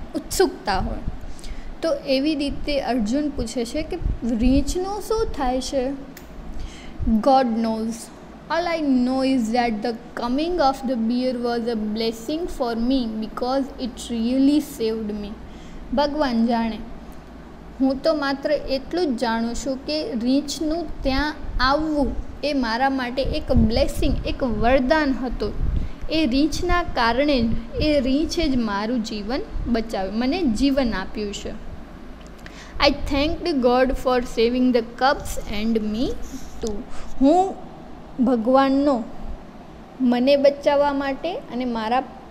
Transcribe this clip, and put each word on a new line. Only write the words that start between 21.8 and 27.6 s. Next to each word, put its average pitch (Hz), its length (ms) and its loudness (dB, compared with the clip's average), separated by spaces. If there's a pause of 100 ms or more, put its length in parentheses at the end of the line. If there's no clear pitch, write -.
એ 294 80 0
મારા 247 380 2
માટે 262 320 -2
એક 294 300 -2
blessing, 240 760 4
એક 311 160 -2
વરદાન 262 800 4
હતું. 226 300 -2 (580)
એ 311 160 2
રીંછના 311 560 2
કારણે 262 600 2
જ, - 380 0